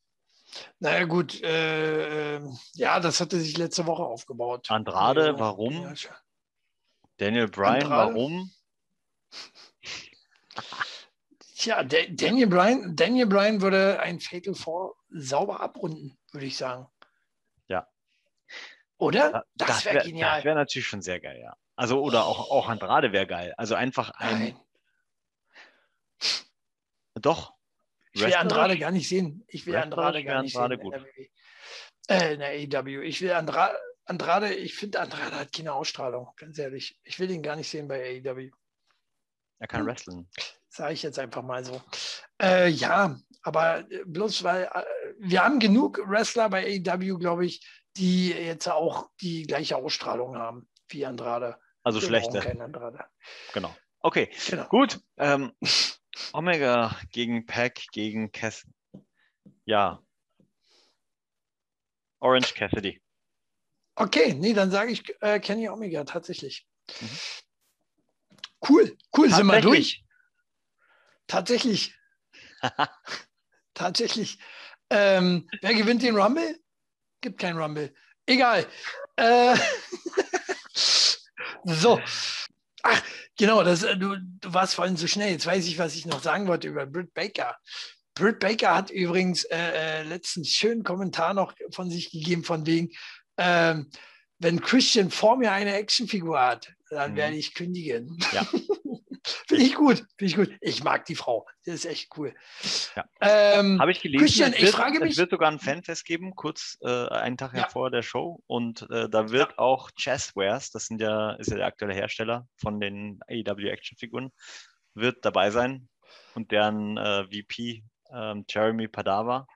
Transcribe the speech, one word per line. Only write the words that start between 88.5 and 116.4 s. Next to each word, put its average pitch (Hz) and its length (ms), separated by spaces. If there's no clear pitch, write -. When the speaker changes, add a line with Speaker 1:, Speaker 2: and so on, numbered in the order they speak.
Speaker 1:
hat 190 160
übrigens, 180 540
äh, 165 120
äh, - 20
letztens 170 460
schönen 226 340
Kommentar 180 500
noch 190 200
von 180 180
sich 170 220
gegeben, 165 320
von 156 220
wegen, 165 260
ähm, 170 520
wenn 170 240
Christian 240 500
vor 220 260
mir 226 140
eine 202 240
Actionfigur 190 640
hat, 123 320
dann 143 220
Speaker 2:
Mhm. - 20
Speaker 1:
werde 151 200
ich 151 200
kündigen. 165 640
Speaker 2:
Ja. 190 140
Speaker 1:
<laughs> - 100
Finde 294 160
ich 262 100
gut, 277 240
finde 202 60
ich 165 100
gut. 196 260
Ich 139 220
mag 139 220
die 156 100
Frau. 117 320
Die 175 60
ist 165 140
echt - 300
cool. 147 200
Speaker 2:
Ja. - 100
Speaker 1:
Ähm, 202 600
Speaker 2:
Habe 165 100
ich 185 100
gelesen, 170 220
Speaker 1:
Christian, 277 300
Speaker 2:
es - 60
Speaker 1:
ich - 60
Speaker 2:
wird, 214 100
Speaker 1:
frage 269 220
Speaker 2:
es 320 60
Speaker 1:
mich 311 140
Speaker 2:
wird 175 140
sogar 160 200
ein 151 80
Fanfest 165 460
geben, 180 300
kurz, - 460
äh, 123 260
einen 117 300
Tag 127 180
Speaker 1:
Ja. 123 120
Speaker 2:
vor 127 220
der 123 140
Show. 165 420
Und, 120 460
äh, 113 180
da 110 220
wird 139 220
Speaker 1:
Ja. - 40
Speaker 2:
auch 131 340
Chess - 440
Wares, 101 340
das - 160
sind 110 160
ja, 107 320
ist 110 160
ja 107 80
der 95 80
aktuelle 95 300
Hersteller 113 520
von 104 180
den 101 480
A - 40
E 117 120
W 101 260
Actionfiguren, 120 640
wird 117 320
dabei 98 240
sein. 123 400
Und 113 160